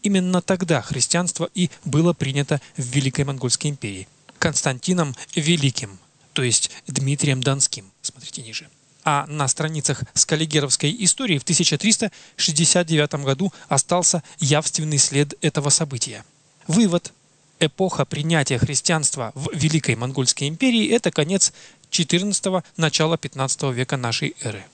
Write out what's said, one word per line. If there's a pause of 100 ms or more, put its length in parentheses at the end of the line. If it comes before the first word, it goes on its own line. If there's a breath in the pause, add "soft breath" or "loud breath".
Именно
тогда
христианство
и (140 loud breath)
было
принято (160 loud breath)
в
Великой
Монгольской
империи (300)
Константином (220 loud breath)
Великим, (340)
то
есть (160 loud breath)
Дмитрием
Донским. (120)
Смотрите
ниже. (360)
А
на
страницах (120)
скаллигеровской
истории
в
тысяча
триста (260 loud breath)
шестьдесят
девятом
году (160 loud breath)
остался (180 loud breath)
явственный
след
этого
события. (420)
Вывод. (480)
Эпоха
принятия
христианства
в
Великой
Монгольской
империи —
это
конец (380 loud breath)
четырнадцатого, (120)
начало
пятнадцатого
века
нашей
эры.